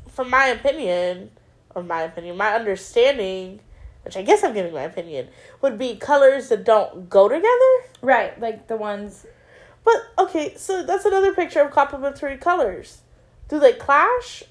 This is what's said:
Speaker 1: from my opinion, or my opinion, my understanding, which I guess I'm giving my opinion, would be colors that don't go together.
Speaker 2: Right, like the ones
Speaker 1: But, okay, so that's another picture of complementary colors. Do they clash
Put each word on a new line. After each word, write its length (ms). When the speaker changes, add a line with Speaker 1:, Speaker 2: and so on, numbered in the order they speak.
Speaker 1:
from 200
my 200
opinion, 800
or 80
my 200
opinion, 340
my 180
understanding, 1040
which 140
I 40
guess 220
I'm 80
giving 220
my 80
opinion, 460
would 160
be 180
colors 540
that 140
don't 440
go 220
together. 420
Speaker 2:
Right, 360
like 280
the 100
ones 480
Speaker 1:
But, 200
okay, 380
so 260
that's 240
another 260
picture 300
of 80
complementary 680
colors. 640
Do 100
they 140
clash 800